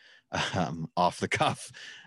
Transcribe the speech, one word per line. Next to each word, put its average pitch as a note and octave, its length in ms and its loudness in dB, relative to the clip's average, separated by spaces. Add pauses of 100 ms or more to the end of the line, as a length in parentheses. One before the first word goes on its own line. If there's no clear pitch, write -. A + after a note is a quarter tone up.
(320)
<laughs> E2+ 240 0
um, D#2+ 400 0
off F2 240 4
the F#2+ 80 0
cuff. - 440 0 (360)